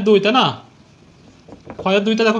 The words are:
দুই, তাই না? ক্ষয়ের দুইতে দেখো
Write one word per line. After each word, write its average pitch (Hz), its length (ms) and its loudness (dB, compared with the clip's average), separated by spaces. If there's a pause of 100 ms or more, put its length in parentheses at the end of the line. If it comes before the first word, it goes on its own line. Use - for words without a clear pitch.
দুই, 208 160 6
তাই 208 160 0
না? 208 60 2 (1400)
ক্ষয়ের 202 260 0
দুইতে 220 200 0
দেখো 220 120 0